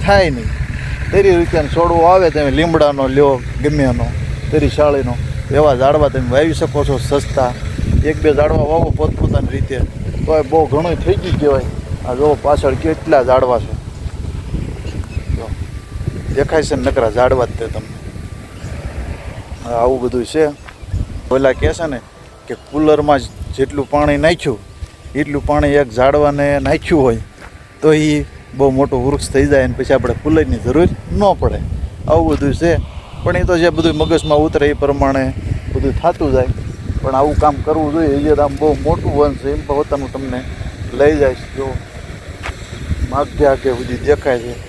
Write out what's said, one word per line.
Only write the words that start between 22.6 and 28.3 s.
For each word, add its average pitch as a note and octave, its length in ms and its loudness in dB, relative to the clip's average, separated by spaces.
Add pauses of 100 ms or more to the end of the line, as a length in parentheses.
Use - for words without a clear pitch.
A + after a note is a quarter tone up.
કુલરમાં D3 580 2 (260)
જેટલું C3+ 360 -2
પાણી D3 320 2
નાખ્યું D#3 360 0 (600)
એટલું C#3+ 280 -2
પાણી D3 320 2
એક C3+ 180 2
ઝાડવાને C#3+ 480 4 (220)
નાખ્યું D#3+ 360 2
હોય A#2 180 2 (600)
તો D3+ 120 6
ઈ D3+ 320 2 (320)